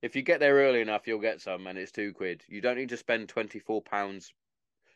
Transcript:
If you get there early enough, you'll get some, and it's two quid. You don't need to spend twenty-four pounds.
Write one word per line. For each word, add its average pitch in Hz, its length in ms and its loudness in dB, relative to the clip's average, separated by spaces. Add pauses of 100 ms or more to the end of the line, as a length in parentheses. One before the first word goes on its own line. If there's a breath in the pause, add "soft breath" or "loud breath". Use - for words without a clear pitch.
If 117 140 -6
you 135 80 -2
get 165 160 2
there 143 160 6
early 135 260 6
enough, 107 260 -2
you'll 110 120 -2
get 104 220 -2
some, 92 260 -6
and 95 100 -10
it's 95 140 -10
two 101 220 -6
quid. 90 340 -6
You 101 140 -12
don't 123 160 0
need 127 120 -6
to 120 80 -8
spend 113 320 -4
twenty-four 110 540 -4
pounds. 98 500 -6 (640)